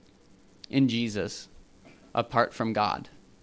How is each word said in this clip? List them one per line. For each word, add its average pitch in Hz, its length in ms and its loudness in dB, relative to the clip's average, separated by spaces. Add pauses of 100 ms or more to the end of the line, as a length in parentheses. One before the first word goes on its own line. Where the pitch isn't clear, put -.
(680)
in 135 180 4
Jesus 110 600 -2 (680)
apart 120 380 2
from 113 200 -2
God, 104 360 0 (340)